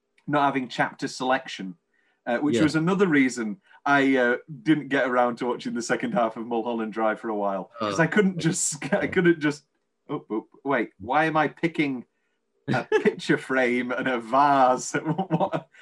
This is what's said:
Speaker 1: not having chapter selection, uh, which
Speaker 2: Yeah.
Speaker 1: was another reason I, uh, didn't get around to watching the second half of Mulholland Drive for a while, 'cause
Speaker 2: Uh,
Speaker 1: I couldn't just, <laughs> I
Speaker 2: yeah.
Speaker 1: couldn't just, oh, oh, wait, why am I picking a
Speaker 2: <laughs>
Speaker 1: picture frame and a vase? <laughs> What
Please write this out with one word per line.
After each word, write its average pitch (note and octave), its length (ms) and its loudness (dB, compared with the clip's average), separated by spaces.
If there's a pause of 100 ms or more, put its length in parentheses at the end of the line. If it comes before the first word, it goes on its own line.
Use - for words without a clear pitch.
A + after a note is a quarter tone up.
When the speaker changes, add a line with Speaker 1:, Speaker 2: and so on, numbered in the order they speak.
(260)
Speaker 1:
not C#3+ 180 2
having C3 240 0
chapter C#3 400 -4
selection, B2+ 680 -4 (500)
uh, A#2+ 120 0
which D3 180 0
Speaker 2:
Yeah. - 60 4
Speaker 1:
was D3+ 140 2
another F#3 320 2
reason A#2+ 520 0 (240)
I, C3+ 320 4
uh, B2 200 4 (260)
didn't D3 260 2
get C3 200 2
around B2 300 2
to B2+ 80 -4
watching A#2+ 280 -4
the A#2 80 -4
second A#2+ 300 -2
half A2+ 240 0
of A2+ 100 -10
Mulholland A2+ 460 -4
Drive G#2+ 260 -2
for A#2 120 -8
a G#2+ 60 -4
while, G2 440 -4
'cause G#2 180 -2
Speaker 2:
Uh, D#3+ 60 4
Speaker 1:
I - 20 0
couldn't F#3 320 2
just, D#3+ 420 -2
<laughs> - 140 -4
I F#3 80 0
Speaker 2:
yeah. C#3+ 60 -2
Speaker 1:
couldn't E3+ 320 2
just, D3 240 -2 (440)
oh, C#3+ 220 -8
oh, A2 180 -6 (140)
wait, C3 360 -2
why C3 260 0
am D#3 120 0
I D3+ 120 2
picking C#3+ 560 -2 (640)
a - 160 0
Speaker 2:
<laughs> - 340 0
Speaker 1:
picture - 200 0
frame B2 520 0
and B2 160 -4
a B2+ 140 -2
vase? C3 720 4
<laughs> D3+ 100 -2
What E3 680 -2 (140)